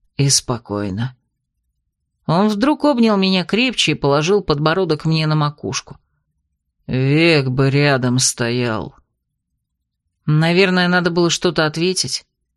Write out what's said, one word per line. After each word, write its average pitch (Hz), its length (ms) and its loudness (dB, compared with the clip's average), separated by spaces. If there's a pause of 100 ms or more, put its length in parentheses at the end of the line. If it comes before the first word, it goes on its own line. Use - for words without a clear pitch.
(160)
и 139 120 0
спокойно». 107 880 -4 (1080)
Он 185 220 2
вдруг 240 360 0
обнял 233 320 2
меня 190 280 0
крепче 214 480 -2
и - 40 -2
положил 156 460 0
подбородок 156 640 -2
мне 160 200 0
на 156 80 0
макушку. - 640 -4 (880)
«Век 143 640 2
бы 131 220 0
рядом 131 500 2
стоял». 120 720 -4 (1300)
Наверное, 175 640 2
надо 180 220 2
было 170 200 0
что-то 170 340 -2
ответить, 165 640 -4 (300)